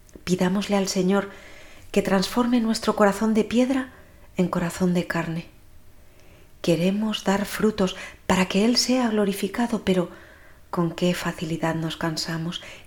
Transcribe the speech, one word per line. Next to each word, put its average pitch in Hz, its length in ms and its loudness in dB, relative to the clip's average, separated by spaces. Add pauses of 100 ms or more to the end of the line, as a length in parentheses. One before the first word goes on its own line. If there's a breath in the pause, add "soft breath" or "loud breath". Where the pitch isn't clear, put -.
(240)
Pidámosle 185 540 0
al 190 100 2
Señor 190 420 2 (600 loud breath)
que 202 100 2
transforme 233 600 2
nuestro 220 340 0
corazón 214 380 2
de 208 100 4
piedra 262 480 0 (460 loud breath)
en 180 100 2
corazón 180 460 0
de 175 140 0
carne. 165 420 -4 (1120 soft breath)
Queremos 196 640 0
dar 202 220 0
frutos 208 500 0 (320 loud breath)
para 185 200 2
que 196 180 2
Él 240 120 2
sea 247 320 2
glorificado, 208 760 0
pero 180 260 2 (600 loud breath)
con 170 220 0
qué 180 220 0
facilidad 165 600 -4
nos 160 220 -4
cansamos, 165 640 -4 (260 loud breath)